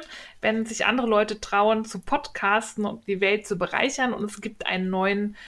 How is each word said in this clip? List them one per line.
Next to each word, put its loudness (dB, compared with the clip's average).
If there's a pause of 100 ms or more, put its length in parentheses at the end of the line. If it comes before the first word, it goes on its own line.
(400)
wenn 0
sich -4
andere 2
Leute 2
trauen, 2
zu -8
podcasten 0
und -6
die -2
Welt 2
zu -2
bereichern. 0
Und -4
es -8
gibt -8
einen 0
neuen 0 (120)